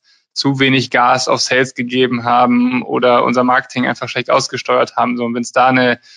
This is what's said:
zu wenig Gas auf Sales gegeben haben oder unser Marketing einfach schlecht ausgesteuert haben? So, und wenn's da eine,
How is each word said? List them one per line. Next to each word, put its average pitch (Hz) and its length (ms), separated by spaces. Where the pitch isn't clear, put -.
zu 139 260
wenig 131 300
Gas 127 360
auf 127 140
Sales 127 340
gegeben 123 500
haben 123 580
oder 123 420
unser 123 200
Marketing 127 420
einfach 127 220
schlecht 123 220
ausgesteuert 127 680
haben? 120 200
So, 120 80
und 117 100
wenn's 120 180
da 127 160
eine, 127 300